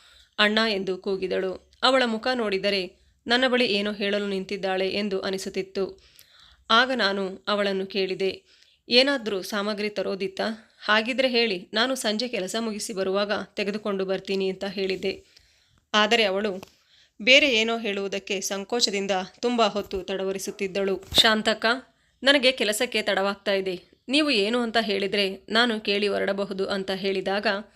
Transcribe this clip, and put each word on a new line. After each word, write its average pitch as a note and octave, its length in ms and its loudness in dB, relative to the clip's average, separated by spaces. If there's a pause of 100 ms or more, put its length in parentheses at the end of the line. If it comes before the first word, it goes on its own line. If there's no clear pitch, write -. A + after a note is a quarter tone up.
(400)
"ಅಣ್ಣ" G#3+ 200 4 (100)
ಎಂದು F#3+ 280 -2
ಕೂಗಿದಳು. F#3+ 760 -4 (120)
ಅವಳ C4 220 4
ಮುಖ A3 280 -2
ನೋಡಿದರೆ G3 720 -2 (220)
ನನ್ನ B3 200 4
ಬಳಿ B3 180 2
ಏನೋ G#3 260 0
ಹೇಳಲು G3+ 360 -2
ನಿಂತಿದ್ದಾಳೆ F#3+ 640 -2
ಎಂದು G3 320 -2
ಅನಿಸುತ್ತಿತ್ತು. F#3+ 920 -6 (540)
ಆಗ B3 260 6
ನಾನು G3 520 0
ಅವಳನ್ನು G3+ 380 0
ಕೇಳಿದೆ, F#3+ 580 -2 (460)
"ಏನಾದ್ರೂ A#3+ 520 2
ಸಾಮಗ್ರಿ G#3 480 -4
ತರೋದಿತ್ತಾ? G3 920 -4
ಹಾಗಿದ್ರೆ A3+ 440 2
ಹೇಳಿ, A3+ 460 0
ನಾನು B3 220 2
ಸಂಜೆ A#3+ 320 -2
ಕೆಲಸ G3 320 -4
ಮುಗಿಸಿ G#3+ 340 -6
ಬರುವಾಗ F#3+ 380 0 (240)
ತೆಗೆದುಕೊಂಡು G3+ 500 -2
ಬರ್ತೀನಿ" F#3+ 440 -2
ಅಂತ F#3+ 140 -6
ಹೇಳಿದ್ದೆ. F#3+ 600 -4 (720)
ಆದರೆ G#3+ 300 4
ಅವಳು G3 400 -2 (580)
ಬೇರೆ C4 340 8
ಏನೋ A3+ 220 2
ಹೇಳುವುದಕ್ಕೆ G3 640 -4
ಸಂಕೋಚದಿಂದ G3 680 -2 (280)
ತುಂಬ A#3+ 280 2
ಹೊತ್ತು G3 340 -4
ತಡವರಿಸುತ್ತಿದ್ದಳು. F#3+ 1000 -4 (180)
"ಶಾಂತಕ್ಕ, A3 440 2 (580)
ನನಗೆ C4 280 6
ಕೆಲಸಕ್ಕೆ A#3 500 -2
ತಡವಾಗ್ತಾ G3+ 520 0
ಇದೆ. F#3+ 280 -2 (260)
ನೀವು D4 220 2
ಏನು A3+ 300 2
ಅಂತ A#3 220 -2
ಹೇಳಿದ್ರೆ G3 680 -2
ನಾನು A3+ 300 2
ಕೇಳಿ G3+ 280 0
ಹೊರಡಬಹುದು" G3 600 -2
ಅಂತ G3 240 -4
ಹೇಳಿದಾಗ G3 560 -2 (280)